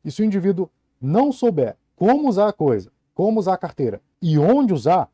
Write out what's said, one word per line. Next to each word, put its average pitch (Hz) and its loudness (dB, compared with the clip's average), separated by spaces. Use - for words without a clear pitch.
E 147 -10
se 202 -6
o 214 2
indivíduo 190 -2
não 214 0
souber 147 -2
como 262 2
usar 208 2
a 202 -2
coisa, 117 -2
como 220 0
usar 185 -2
a 180 -2
carteira 127 -6
e 156 0
onde 220 2
usar, 156 0